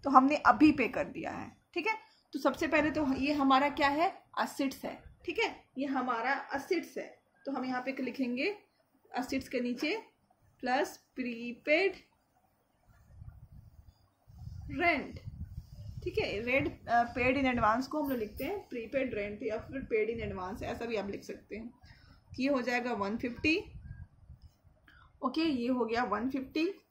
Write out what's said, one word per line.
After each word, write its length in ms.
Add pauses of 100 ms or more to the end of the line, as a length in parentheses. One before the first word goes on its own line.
तो 60
हमने 260 (120)
अभी 240
पे 160
कर 220
दिया 220
है। 200 (220)
ठीक 140
है, 100 (360)
तो 60
सबसे 280
पहले 240
तो 220
ये 200
हमारा 360
क्या 200
है? 220 (260)
Assets 480
है। 100 (300)
ठीक 140
है, 160 (220)
ये 80
हमारा 480
assets 640
है, 100 (380)
तो 60
हम 140
यहाँ 160
पे 200
लिखेंगे 540 (560)
assets 380
के 100
नीचे 360 (680)
plus 340 (180)
prepaid 800 (2750)
rent। 480 (840)
ठीक 140
है, 240
रेंट, 260 (200)
uh, 160
paid 340
in 140
advance 360
को 160
हम 60
लोग 100
लिखते 240
हैं 140 (120)
prepaid 440
rent 300
या 140
फिर 240
paid 280
in 180
advance, 360
ऐसा 220
भी 100
आप 140
लिख 140
सकते 320
हैं। 120
तो 760
ये 80
हो 120
जाएगा 320
वन 240
फिफ्टी। 400 (1700)
ओके, 180
ये 260
हो 180
गया 180
वन 260
फिफ्टी 360 (260)